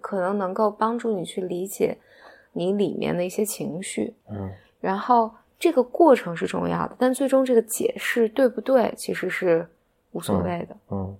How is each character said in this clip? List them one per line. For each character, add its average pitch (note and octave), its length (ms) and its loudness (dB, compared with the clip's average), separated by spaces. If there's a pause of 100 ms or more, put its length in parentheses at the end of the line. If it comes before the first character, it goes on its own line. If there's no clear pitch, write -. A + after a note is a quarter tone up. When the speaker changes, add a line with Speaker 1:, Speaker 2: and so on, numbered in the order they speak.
Speaker 1:
可 - 180 -4
能 G3+ 180 0
能 F#3+ 160 -2
够 G#3 160 2
帮 A3+ 300 -2
助 A3+ 160 -2
你 F3 80 -4
去 - 160 -10
理 F3+ 260 -4
解 - 320 -2 (540)
你 F3 220 -2
里 G3+ 220 0
面 D#3 200 -2
的 F3 80 -2
一 F#3 60 -4
些 G#3+ 160 -2
情 D#3+ 360 -6
绪。 - 320 -6 (160)
Speaker 2:
嗯。 G2 220 -8 (300)
Speaker 1:
然 F#3+ 180 -2
后 A3+ 340 2 (240)
这 E4 140 2
个 B3+ 100 4
过 C#4 320 6
程 F3 220 0
是 F3 100 -4
重 F3 220 -2
要 F3 200 0
的， - 120 -14
但 B3+ 140 2
最 C4 160 0
终 C4 160 4
这 B3+ 100 2
个 A3+ 60 6
解 - 340 -2
释 - 320 0
对 B3 220 2
不 B3 100 -10
对， B3 380 2
其 - 160 -6
实 F#3 160 -4
是 E3+ 360 2 (460)
无 - 80 -8
所 G#2 200 0
谓 F2 280 -4
的。 - 80 -16 (140)
Speaker 2:
嗯， G2 300 -6